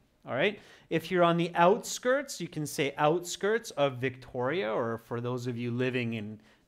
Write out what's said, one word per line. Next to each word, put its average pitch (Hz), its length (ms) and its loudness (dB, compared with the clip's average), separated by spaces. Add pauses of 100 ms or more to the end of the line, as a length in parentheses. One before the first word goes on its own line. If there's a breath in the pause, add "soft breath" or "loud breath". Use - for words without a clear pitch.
(260)
all 123 80 -6
right? 190 240 0 (320 loud breath)
If 165 220 -2
you're 175 100 4
on 170 140 6
the 170 180 0
outskirts, 233 840 2
you 170 80 -6
can 151 180 -6
say 139 320 -2
outskirts 180 760 0
of 135 260 0
Victoria, 135 760 -4
or 113 260 -2
for 120 220 -8
those 120 260 -4
of 120 100 -4
you 120 140 -4
living 120 440 0
in 107 260 -8 (280 soft breath)